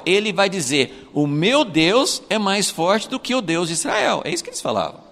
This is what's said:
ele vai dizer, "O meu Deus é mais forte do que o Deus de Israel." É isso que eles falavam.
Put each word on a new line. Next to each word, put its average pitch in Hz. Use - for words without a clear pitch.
ele 208
vai 196
dizer, 143
"O 147
meu 196
Deus 190
é 208
mais 196
forte 190
do 262
que 247
o 262
Deus 165
de 160
Israel." -
É -
isso 330
que -
eles -
falavam. 98